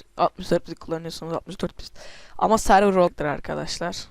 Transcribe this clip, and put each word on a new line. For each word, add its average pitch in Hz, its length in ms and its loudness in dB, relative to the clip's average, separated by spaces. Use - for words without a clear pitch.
Altmış - 340 -2
dört 175 180 2
bit 165 100 -14
kullanıyorsunuz, 165 540 -10
altmış - 280 -8
dört - 180 -6
bit. - 120 -18
Ama 202 200 4
server 202 360 6
olacaktır 175 320 2
arkadaşlar. 151 840 -6